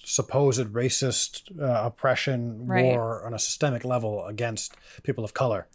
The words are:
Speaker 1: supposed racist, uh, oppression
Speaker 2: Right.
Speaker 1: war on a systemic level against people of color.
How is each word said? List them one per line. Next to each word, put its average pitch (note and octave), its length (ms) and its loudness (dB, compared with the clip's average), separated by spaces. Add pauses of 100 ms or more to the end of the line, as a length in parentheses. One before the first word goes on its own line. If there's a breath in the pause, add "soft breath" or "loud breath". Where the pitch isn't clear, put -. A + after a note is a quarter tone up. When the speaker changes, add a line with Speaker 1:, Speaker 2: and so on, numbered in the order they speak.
Speaker 1:
supposed C3 640 2
racist, B2+ 920 -2
uh, A#2+ 260 2
oppression A#2+ 800 0
Speaker 2:
Right. B2 180 4
Speaker 1:
war A#2 420 0
on A#2 80 -6
a G#2+ 40 -4
systemic B2+ 460 -2
level A2 420 0
against A2 480 -4 (280 loud breath)
people A#2+ 220 -2
of - 100 -8
color. A2 400 0